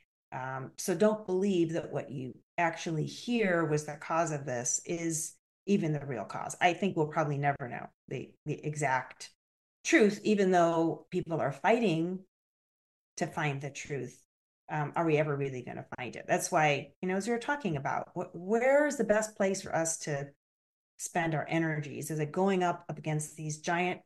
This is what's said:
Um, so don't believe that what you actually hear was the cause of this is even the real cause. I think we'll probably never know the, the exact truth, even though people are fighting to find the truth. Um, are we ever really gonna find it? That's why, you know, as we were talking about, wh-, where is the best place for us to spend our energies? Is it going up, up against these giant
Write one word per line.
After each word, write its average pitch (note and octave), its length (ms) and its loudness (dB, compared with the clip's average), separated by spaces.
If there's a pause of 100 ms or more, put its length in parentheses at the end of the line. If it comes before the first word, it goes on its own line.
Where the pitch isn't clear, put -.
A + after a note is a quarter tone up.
(320)
Um, C3 460 -8
so F#3 180 -2
don't G#3+ 320 2
believe F#3 460 2
that - 200 -4
what - 160 -6
you B2+ 260 -10 (220)
actually E3 480 0
hear F#3 580 0
was D3+ 220 0
the D3 100 -8
cause E3 360 0
of C#3+ 140 -4
this B2 400 -2
is E3 500 -4 (320)
even F#3+ 260 2
the C#3 100 -2
real A#2 220 -6
cause. - 340 -8
I F3+ 140 6
think F3+ 240 0
we'll D3+ 100 2
probably D3 300 0
never C#3 320 0
know - 180 -8 (200)
the, - 260 -8 (140)
the - 180 -4
exact C#3+ 640 -2 (540)
truth, A3+ 400 6
even G3+ 260 4
though E3+ 600 4
people E3 280 -2
are B2+ 120 0
fighting F#3 680 2 (960)
to E3+ 100 -2
find D3 340 -4
the C#3+ 80 -6
truth. C3 500 -8 (480)
Um, D3+ 280 -2
are E3 100 2
we D#3 120 4
ever D3 200 2
really C3+ 240 -4
gonna B2 240 -10 (120)
find A#2+ 180 -8
it? - 120 -12
That's - 240 0
why, D3+ 400 2 (100)
you F#3 60 -2
know, F#3 80 0
as G3+ 120 -2
we A#3+ 60 0
were A#3 60 -2
talking A#3 380 -2
about, C3+ 360 -4
wh-, - 220 -8
where A#3+ 520 4
is C4 100 -2
the A3+ 80 2
best G#3+ 320 2
place G3 240 2
for - 120 -8
us D#3+ 260 0
to C#3+ 280 -4 (720)
spend E3 360 -2
our D3 140 0
energies? D3+ 640 -2
Is D#3 80 -2
it D3+ 140 -2
going F#3+ 280 2
up, F3 280 0
up D3+ 80 -6
against D3+ 400 -4
these D#3 220 -8
giant F3+ 460 -2